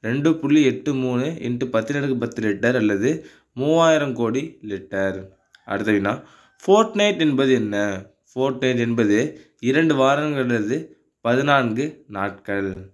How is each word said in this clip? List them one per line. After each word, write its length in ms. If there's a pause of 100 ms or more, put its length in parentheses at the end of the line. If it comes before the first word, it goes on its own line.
ரெண்டு 340
புள்ளி 280
எட்டு 300
மூணு 300
இன்ட்டு 420
பத்தின் 320
அடுக்கு 200
பத்து 240
லிட்டர் 340
அல்லது 540 (240)
மூவாயிரம் 600
கோடி 480
லிட்டர். 680 (380)
அடுத்த 260
வினா, 300 (460)
ஃபோர்ட்நைட் 520
என்பது 340
என்ன? 520 (300)
ஃபோர்ட்நைட் 420
என்பது 720 (100)
இரண்டு 360
வாரங்கள் 480
அல்லது 540 (240)
பதினான்கு 840
நாட்கள். 880